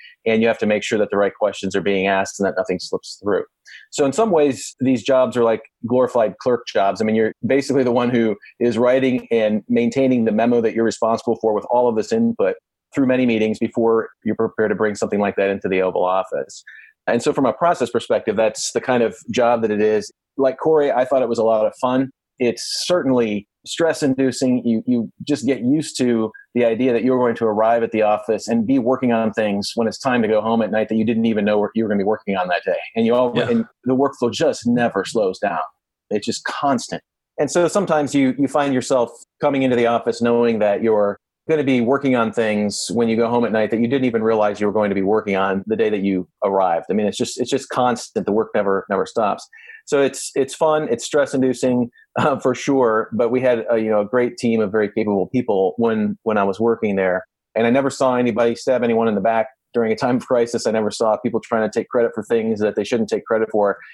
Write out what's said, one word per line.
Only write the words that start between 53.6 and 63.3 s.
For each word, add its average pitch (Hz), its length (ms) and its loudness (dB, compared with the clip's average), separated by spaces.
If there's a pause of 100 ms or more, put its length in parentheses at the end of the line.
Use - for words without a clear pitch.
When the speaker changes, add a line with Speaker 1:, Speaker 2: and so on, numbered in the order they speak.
Speaker 1:
a, 117 80 2
you 110 120 0
know, 107 100 2
a 104 60 0
great 123 320 0
team 113 240 0
of 98 100 -2
very 104 180 0
capable 101 440 -2
people 101 420 0
when, 110 480 0
when 107 140 0
I 101 80 2
was 98 160 -4
working 110 340 0
there. 92 300 0 (300)
And 117 120 2
I 120 40 4
never 135 180 2
saw 131 260 0
anybody 117 400 0
stab 123 260 0
anyone 113 280 2
in 107 60 -2
the 101 40 -2
back 110 280 0 (260)
during 113 180 0
a 107 60 0
time 127 180 0
of 113 100 -4
crisis. 120 400 0
I 110 60 2
never 107 200 0
saw 107 260 0
people 113 240 -4
trying 110 280 -2
to - 80 -4
take 107 120 -4
credit 117 260 0
for 107 80 -6
things 113 380 0
that 104 160 0
they 104 80 -2
shouldn't 113 240 -2
take 104 160 -4
credit 110 260 0